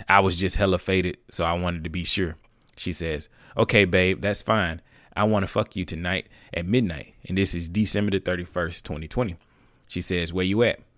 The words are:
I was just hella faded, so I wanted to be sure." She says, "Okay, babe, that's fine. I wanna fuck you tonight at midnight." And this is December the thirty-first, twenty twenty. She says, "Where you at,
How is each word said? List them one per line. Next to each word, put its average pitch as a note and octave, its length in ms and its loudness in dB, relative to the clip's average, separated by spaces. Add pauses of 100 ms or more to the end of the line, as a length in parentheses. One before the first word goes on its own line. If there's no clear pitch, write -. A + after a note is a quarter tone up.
I G2 120 8
was F#2+ 160 4
just F#2 200 0
hella F#2+ 220 2
faded, F#2 400 0 (120)
so - 140 -4
I E2 80 0
wanted F2 320 -2
to E2 60 -6
be E2+ 140 -6
sure." E2+ 320 -2 (400)
She - 160 -6
says, D#2+ 360 -6 (280)
"Okay, A2 280 4
babe, F#2 380 2
that's G2+ 200 0
fine. F#2 380 0 (360)
I G#2 80 2
wanna G#2 240 2
fuck - 280 -4
you F#2 80 -4
tonight E2+ 440 -6 (260)
at E2+ 120 -4
midnight." F#2+ 480 0 (140)
And F#2 80 -4
this F#2+ 180 2
is E2 140 -4
December G2+ 440 0
the F#2+ 80 0
thirty-first, F2 640 -4
twenty D#2 240 -8
twenty. G#2+ 280 -4 (520)
She - 120 -6
says, E2+ 320 -2
"Where F#2 140 0
you G2+ 160 2
at, A2 180 2 (180)